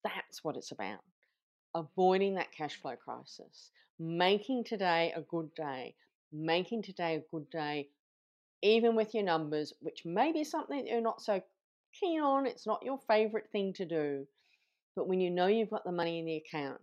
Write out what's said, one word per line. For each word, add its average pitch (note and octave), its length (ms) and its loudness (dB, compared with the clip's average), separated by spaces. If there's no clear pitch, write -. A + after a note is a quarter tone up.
That's - 380 -6
what C#3+ 140 -4
it's - 160 -10
about. G2+ 260 -6
Avoiding F#3 600 4
that - 180 -4
cash - 300 -6
flow B2+ 140 -8
crisis, - 720 -14
making F#3+ 680 2
today F3 520 2
a D#3+ 60 -6
good E3 320 -6
day, C#3 400 -8
making E3+ 500 0
today E3+ 340 -2
a D#3 140 -8
good D#3 200 -8
day, D3 380 -4
even A3+ 320 6
with A3 200 2
your G#3+ 100 2
numbers, D3+ 560 0
which - 240 -8
may G#3+ 280 2
be D#4 120 0
something D4 400 -6
that - 60 -6
you're A#3 100 2
not A3+ 220 -2
so G3 180 0
keen E4 220 0
on, C#4 260 2
it's - 200 -6
not G#3+ 160 -2
your C4 160 -4
favourite A3 420 2
thing G3 220 -2
to F#3+ 140 -6
do. D3 400 -2
But E3 120 -2
when F#3 120 2
you F3 100 2
know F3+ 160 4
you've G#3+ 240 4
got G#3+ 140 -4
the F3+ 80 -4
money E3+ 260 0
in E3 80 -4
the D#3+ 100 -2
account D3 460 -6